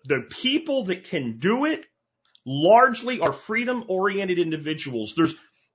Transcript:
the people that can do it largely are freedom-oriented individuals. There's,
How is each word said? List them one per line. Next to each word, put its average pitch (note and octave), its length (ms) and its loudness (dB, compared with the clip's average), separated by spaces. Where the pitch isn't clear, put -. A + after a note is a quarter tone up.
the C3 160 -2
people C4+ 640 -4
that F#3 200 -6
can A#2+ 340 -6
do A3 260 0
it D#4 200 -4
largely A3 760 4
are D3 120 2
freedom-oriented G3 1080 -2
individuals. D3+ 800 -4
There's, D#3+ 180 2